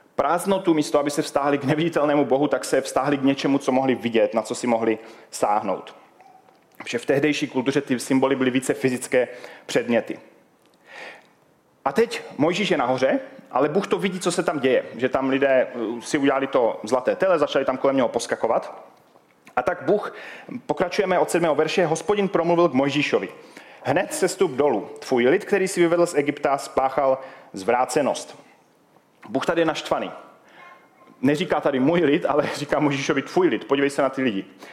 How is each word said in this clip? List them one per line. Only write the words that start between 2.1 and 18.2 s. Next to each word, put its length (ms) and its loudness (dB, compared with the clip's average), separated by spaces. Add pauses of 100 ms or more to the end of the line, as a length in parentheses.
Bohu, 240 2
tak 160 -2
se 160 0
vztáhli 380 0
k 40 -6
něčemu, 360 2
co 140 -2
mohli 220 2
vidět, 400 0
na 80 2
co 120 -8
si 120 -6
mohli 320 0 (320)
sáhnout. 640 -2 (840)
Protože 220 -8
v 80 -12
tehdejší 420 0
kultuře 320 0
ty 200 -2
symboly 360 2
byly 140 0
více 240 0
fyzické 540 0 (380)
předměty. 520 0 (1700)
A 80 0
teď 300 0 (160)
Mojžíš 320 0
je 60 2
nahoře, 440 0 (300)
ale 180 2
Bůh 180 -2
to 120 0
vidí, 220 -4
co 120 0
se 100 -2
tam 180 2
děje. 240 4 (120)
Že 120 0
tam 200 0
lidé, 460 4
eh, 280 -6
si 160 -2
udělali 280 2
to 360 2
zlaté 340 0
tele, 220 2
začali 260 0
tam 120 0
kolem 200 2
něho 120 2
poskakovat. 800 -4 (680)